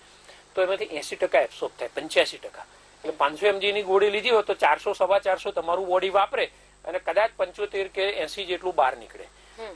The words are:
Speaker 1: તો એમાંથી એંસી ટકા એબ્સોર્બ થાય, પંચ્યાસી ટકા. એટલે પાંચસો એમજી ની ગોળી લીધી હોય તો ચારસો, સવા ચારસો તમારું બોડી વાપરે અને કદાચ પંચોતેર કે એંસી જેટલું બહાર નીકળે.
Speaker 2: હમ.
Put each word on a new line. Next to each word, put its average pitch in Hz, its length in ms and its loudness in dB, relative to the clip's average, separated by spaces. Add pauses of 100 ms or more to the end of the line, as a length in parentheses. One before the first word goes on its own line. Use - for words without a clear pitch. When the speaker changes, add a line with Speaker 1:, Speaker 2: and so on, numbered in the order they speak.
(560)
Speaker 1:
તો 190 60 2
એમાંથી 190 240 0
એંસી - 300 -8
ટકા 180 240 2
એબ્સોર્બ - 400 -2
થાય, 120 160 -6
પંચ્યાસી 156 420 0
ટકા. - 340 -16
એટલે - 400 -12
પાંચસો 151 360 0
એમજી 202 240 2
ની 208 100 -2
ગોળી 196 280 4
લીધી 208 200 -2
હોય 214 140 4
તો 202 100 -2
ચારસો, 160 400 2
સવા 196 260 2
ચારસો 190 320 -2
તમારું 175 360 -2
બોડી 185 220 2
વાપરે 196 360 0 (400)
અને 175 140 -6
કદાચ 196 380 0
પંચોતેર 196 500 -4
કે 190 140 -6
એંસી 190 440 -4
જેટલું 180 300 -4
બહાર 131 220 2
નીકળે. 104 260 -16 (360)
Speaker 2:
હમ. 208 160 -12